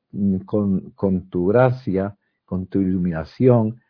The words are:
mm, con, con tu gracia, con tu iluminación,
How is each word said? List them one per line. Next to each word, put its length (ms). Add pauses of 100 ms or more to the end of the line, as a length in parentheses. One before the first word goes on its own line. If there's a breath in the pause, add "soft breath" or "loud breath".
(100)
mm, 280
con, 520
con 400
tu 160
gracia, 720 (280)
con 220
tu 140
iluminación, 1080